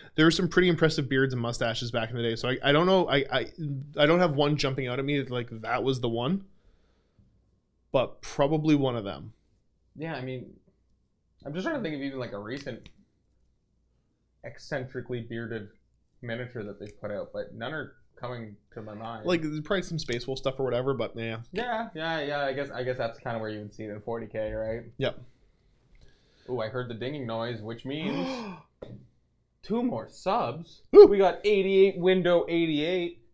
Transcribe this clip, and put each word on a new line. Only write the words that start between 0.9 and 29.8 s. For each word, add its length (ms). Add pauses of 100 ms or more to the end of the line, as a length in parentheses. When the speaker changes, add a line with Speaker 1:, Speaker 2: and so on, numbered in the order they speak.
Speaker 1:
beards 240
and 80
mustaches 480
back 220
in 40
the 60
day, 140
so 140
I, 140
I 80
don't 140
know, 240
I, 220
I, 140 (520)
I 80
don't 140
have 160
one 200
jumping 320
out 120
at 60
me 180
like 260 (120)
that 220
was 180
the 80
one, 340 (1500)
but 300
probably 540
one 220
of 80
them. 260 (640)
Speaker 2:
Yeah, 200
I 60
mean, 320 (920)
I'm 80
just 120
trying 120
to 40
think 140
of 60
even, 180
like, 140
a 60
recent 500 (1600)
eccentrically 760
bearded 480 (520)
miniature 420
that 160
they've 200
put 120
out, 220
but 220
none 180
are 220 (240)
coming 360 (180)
to 80
my 120
mind. 320
Speaker 1:
Like, 160
there's 200
probably 220
some 160
Space 280
Wolf 120
stuff 200
or 40
whatever, 300
but 220
yeah. 220 (140)
Speaker 2:
Yeah, 440
yeah, 260
yeah, 240
I 80
guess, 180
I 120
guess 140
that's 220
kinda 200
where 100
you 100
would 140
see 100
it 80
in 100
forty 260
K, 260
right? 300 (140)
Speaker 1:
Yep. 220 (1300)
Speaker 2:
Ooh, 120
I 80
heard 200
the 40
dinging 340
noise, 340
which 240
means 680 (500)
Speaker 1:
<gasps> 580
Speaker 2:
two 200